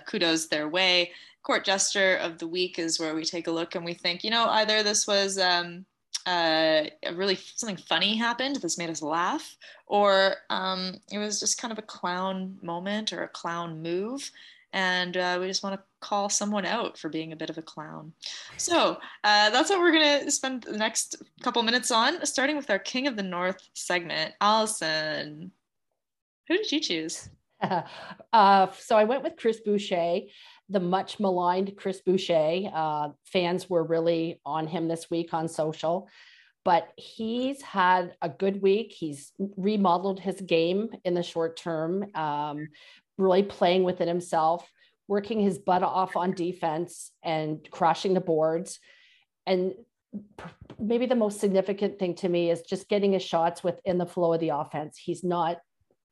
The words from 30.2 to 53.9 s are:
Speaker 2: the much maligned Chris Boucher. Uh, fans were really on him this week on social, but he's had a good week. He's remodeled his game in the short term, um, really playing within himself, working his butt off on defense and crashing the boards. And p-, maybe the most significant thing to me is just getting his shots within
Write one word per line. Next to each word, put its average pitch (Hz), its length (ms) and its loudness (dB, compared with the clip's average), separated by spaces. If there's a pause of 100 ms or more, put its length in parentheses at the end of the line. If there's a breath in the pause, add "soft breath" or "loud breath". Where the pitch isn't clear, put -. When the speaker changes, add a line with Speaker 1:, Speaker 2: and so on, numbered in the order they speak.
Speaker 2:
the 190 140 0
much 180 380 -2
maligned 185 580 0
Chris 190 240 -6
Boucher. 180 720 2
Uh, 151 360 -2 (160)
fans 175 440 0
were 170 140 2
really 165 600 0
on 156 220 -4
him 165 220 -4
this 165 200 -6
week 170 240 -2
on 160 140 -2
social, 160 600 -2 (560 loud breath)
but 185 320 2
he's 247 640 -6
had 185 600 2
a 175 60 -4
good 190 340 -2
week. 202 300 2
He's 147 400 -10 (240)
remodeled 190 640 2
his 190 220 -6
game 175 480 0 (160)
in 175 80 0
the 175 100 0
short 165 320 -4
term, 170 600 -4
um, 151 520 -4 (500 loud breath)
really 190 260 6
playing 185 400 2
within 180 260 0
himself, 170 600 0 (380 soft breath)
working 208 320 -2
his 196 200 4
butt 185 240 2
off 180 340 0
on 180 160 0
defense 175 800 -4 (100)
and 156 500 -4
crashing 180 440 2
the 185 40 2
boards. 160 600 0 (640 soft breath)
And 185 280 0 (380)
p-, - 320 -14 (360)
maybe 233 260 0
the 247 100 0
most 208 240 0
significant 202 600 0
thing 175 160 -2
to 190 120 -4
me 175 220 2
is 165 140 0
just - 260 -8
getting 202 240 4
his 185 100 0
shots 170 400 -2
within 175 360 -2